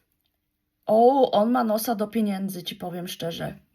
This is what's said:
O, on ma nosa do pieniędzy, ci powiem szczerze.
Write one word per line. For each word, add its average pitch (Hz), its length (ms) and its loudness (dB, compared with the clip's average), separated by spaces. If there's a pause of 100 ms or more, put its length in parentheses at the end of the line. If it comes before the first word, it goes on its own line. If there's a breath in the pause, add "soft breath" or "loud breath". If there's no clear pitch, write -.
(840 loud breath)
O, 247 460 4
on 214 200 2
ma 247 120 2
nosa 226 320 -2
do 208 120 -4
pieniędzy, 196 560 -4
ci - 120 -12
powiem 175 320 -10
szczerze. - 480 -8 (200)